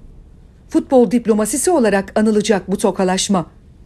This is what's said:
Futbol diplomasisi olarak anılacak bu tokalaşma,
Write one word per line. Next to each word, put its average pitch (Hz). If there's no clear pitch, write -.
Futbol 262
diplomasisi 226
olarak 208
anılacak 208
bu 196
tokalaşma, 185